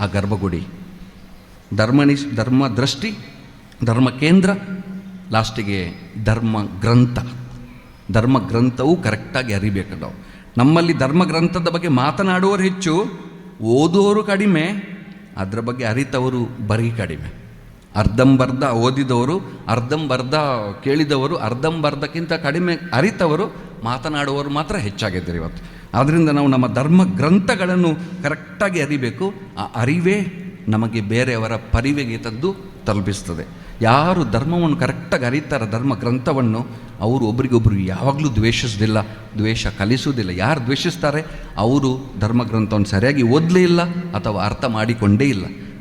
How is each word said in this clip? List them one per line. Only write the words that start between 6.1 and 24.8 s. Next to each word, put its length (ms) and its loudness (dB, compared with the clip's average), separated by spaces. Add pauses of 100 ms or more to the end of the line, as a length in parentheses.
ಧರ್ಮ 380 0
ಗ್ರಂಥ. 560 2 (960)
ಧರ್ಮ 360 2
ಗ್ರಂಥವು 540 2
ಕರೆಕ್ಟಾಗಿ 500 -2
ಅರಿಬೇಕು 480 -2
ನಾವು. 120 -10 (460)
ನಮ್ಮಲ್ಲಿ 400 4
ಧರ್ಮ 260 4
ಗ್ರಂಥದ 440 0
ಬಗ್ಗೆ 200 -2
ಮಾತನಾಡುವವರು 720 2
ಹೆಚ್ಚು, 680 -2 (340)
ಓದುವವರು 640 4
ಕಡಿಮೆ, 480 2 (640)
ಅದರ 240 -4
ಬಗ್ಗೆ 240 -4
ಅರಿತವರು 840 -2
ಬರೀ 240 2
ಕಡಿಮೆ. 460 -6 (600)
ಅರ್ಧಂಬರ್ಧ 680 4
ಓದಿದವರು, 760 2 (280)
ಅರ್ಧಂಬರ್ಧ 680 -2 (500)
ಕೇಳಿದವರು, 520 0
ಅರ್ಧಂಬರ್ಧಕ್ಕಿಂತ 960 -4
ಕಡಿಮೆ 440 -2 (160)
ಅರಿತವರು, 760 0 (160)
ಮಾತನಾಡುವವರು 640 -4
ಮಾತ್ರ 260 -4
ಹೆಚ್ಚಾಗಿದ್ದಾರೆ 640 -4